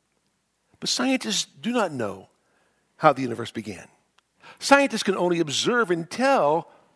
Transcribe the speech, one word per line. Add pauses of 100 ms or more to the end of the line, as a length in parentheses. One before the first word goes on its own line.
(800)
but
scientists
do
not
know (680)
how
the
universe
began. (720)
Scientists
can
only
observe
and
tell (280)